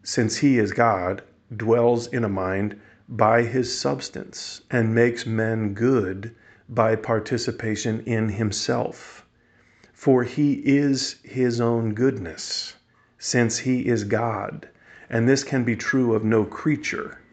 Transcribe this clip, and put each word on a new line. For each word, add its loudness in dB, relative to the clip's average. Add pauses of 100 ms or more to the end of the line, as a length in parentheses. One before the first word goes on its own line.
since -2
he 4
is 2
God, 0 (320)
dwells 2
in -2
a -2
mind -2 (300)
by 4
his -2
substance -8
and 2
makes 2
men 0
good 0 (380)
by 2
participation -2
in 0
himself. -4 (680)
For 4
he 0
is 2
his 0
own 0
goodness, -4 (420)
since 0
he -2
is 0
God, -4 (420)
and 2
this 4
can -2
be 0
true 0
of 0
no 4
creature. -4 (140)